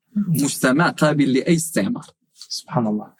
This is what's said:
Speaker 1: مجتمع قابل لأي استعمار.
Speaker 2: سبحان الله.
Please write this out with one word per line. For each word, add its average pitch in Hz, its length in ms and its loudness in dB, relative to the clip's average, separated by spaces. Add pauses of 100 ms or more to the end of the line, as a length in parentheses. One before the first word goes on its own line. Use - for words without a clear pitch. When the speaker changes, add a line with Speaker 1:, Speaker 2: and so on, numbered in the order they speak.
(160)
Speaker 1:
مجتمع 147 720 0
قابل 139 420 2
لأي 131 240 2
استعمار. - 500 -4 (420)
Speaker 2:
سبحان - 380 -4
الله. 107 200 -4 (140)